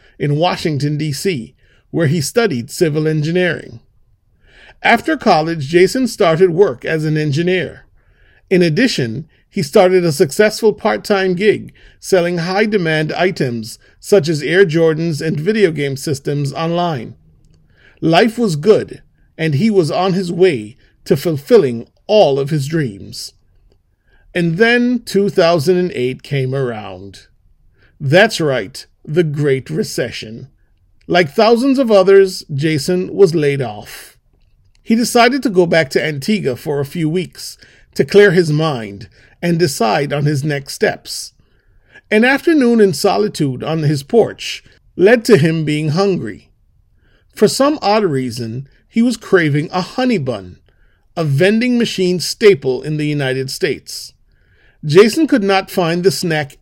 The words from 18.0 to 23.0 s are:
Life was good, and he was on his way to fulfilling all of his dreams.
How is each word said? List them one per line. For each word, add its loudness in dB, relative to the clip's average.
Life 4
was 0
good, 0
and -2
he 2
was 2
on 0
his -2
way 0
to 2
fulfilling 0
all 4
of -4
his -2
dreams. -8